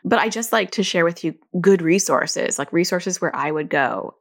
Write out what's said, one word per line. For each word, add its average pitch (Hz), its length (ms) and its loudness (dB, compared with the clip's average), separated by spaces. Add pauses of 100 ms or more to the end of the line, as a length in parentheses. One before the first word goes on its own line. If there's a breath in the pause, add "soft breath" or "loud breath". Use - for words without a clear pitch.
But 233 160 2
I 226 80 2
just 226 240 -6
like 214 200 0
to - 120 -2
share 170 220 2
with 170 180 -4
you 156 100 -4 (280)
good 190 200 6
resources, - 800 0
like 143 140 -6
resources 180 480 -2
where 170 120 -2
I 143 180 -4
would 151 180 -4
go - 520 -2